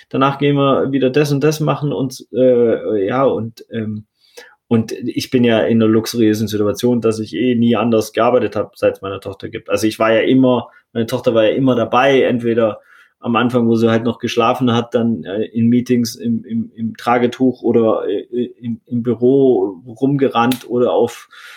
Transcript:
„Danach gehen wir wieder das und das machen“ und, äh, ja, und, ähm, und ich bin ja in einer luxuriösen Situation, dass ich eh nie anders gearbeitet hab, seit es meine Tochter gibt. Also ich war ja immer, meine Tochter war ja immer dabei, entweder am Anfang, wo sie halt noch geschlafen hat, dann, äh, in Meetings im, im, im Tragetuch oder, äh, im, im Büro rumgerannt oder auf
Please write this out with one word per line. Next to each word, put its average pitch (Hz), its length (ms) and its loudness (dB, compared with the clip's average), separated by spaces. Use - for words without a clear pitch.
„Danach 135 300 0
gehen 143 180 0
wir 135 360 0
wieder 131 180 0
das 147 220 0
und 139 100 0
das 151 160 0
machen“ 147 340 -2
und, 127 400 -6
äh, 117 760 2
ja, 127 180 0
und, 113 480 -4
ähm, 107 340 -8
und 110 240 0
ich - 380 -6
bin 127 120 2
ja 113 200 4
in 113 200 2
einer 110 80 4
luxuriösen 110 560 2
Situation, 104 540 -2
dass 110 180 0
ich 107 160 -8
eh 120 220 0
nie 117 180 4
anders 110 380 0
gearbeitet 113 420 2
hab, 101 240 -6
seit 101 160 0
es - 80 -16
meine 98 160 -8
Tochter 101 300 -12
gibt. - 200 -14
Also 101 200 -2
ich 107 100 -4
war 113 140 2
ja 110 80 4
immer, 127 480 2
meine 117 140 -4
Tochter 120 280 -2
war 110 120 4
ja - 40 4
immer 127 240 2
dabei, 123 480 2
entweder 113 580 0
am 117 140 -2
Anfang, 117 320 0
wo 117 60 4
sie 113 160 2
halt 113 140 0
noch 117 140 -4
geschlafen 120 540 0
hat, 117 220 -2
dann, 113 300 -2
äh, 98 180 -6
in 113 260 0
Meetings 120 460 0
im, 113 300 -6
im, 113 300 -8
im 113 220 -8
Tragetuch 123 640 0
oder, 110 460 0
äh, 95 160 -4
im, 117 240 -8
im 120 160 -4
Büro 117 840 2
rumgerannt 127 840 -2
oder 120 220 0
auf 113 360 -2